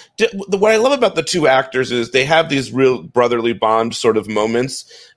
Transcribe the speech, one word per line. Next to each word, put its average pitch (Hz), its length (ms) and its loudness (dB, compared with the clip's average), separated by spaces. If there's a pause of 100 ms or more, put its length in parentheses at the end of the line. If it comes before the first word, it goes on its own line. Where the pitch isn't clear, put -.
(180)
Di-, 220 120 0 (180)
the, 196 100 -2
what 208 140 2
I 220 60 4
love 262 160 2
about 233 220 0
the 160 80 -2
two 151 240 0
actors 131 440 0
is 117 200 -2
they 131 140 2
have 160 240 2
these 131 220 -4
real 127 300 2
brotherly 117 520 0
bond 113 420 0
sort 110 220 0
of 104 120 -4
moments. 113 560 -2 (320)